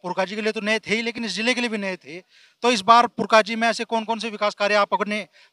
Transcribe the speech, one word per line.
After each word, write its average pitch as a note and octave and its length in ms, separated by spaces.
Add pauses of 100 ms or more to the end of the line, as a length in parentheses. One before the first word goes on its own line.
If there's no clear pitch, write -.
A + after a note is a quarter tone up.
पुरकाजी F#3 320
के G#3+ 60
लिए G#3+ 100
तो G#3+ 100
नए G#3+ 180
थे G#3 160
ही, A3+ 60
लेकिन A3+ 240
इस G#3 80
जिले A3+ 200
के A#3 80
लिए A#3+ 80
भी A3 100
नए F#3+ 180
थे। E3 240 (420)
तो A#3+ 80
इस A3 120
बार A#3 260
पुरकाजी A3 460
में A3+ 120
ऐसे A3+ 180
कौन A3+ 200
कौन A3+ 140
से A3 120
विकास G#3 240
कार्य G3+ 220
आप G3+ 160
अपने G3+ 340 (260)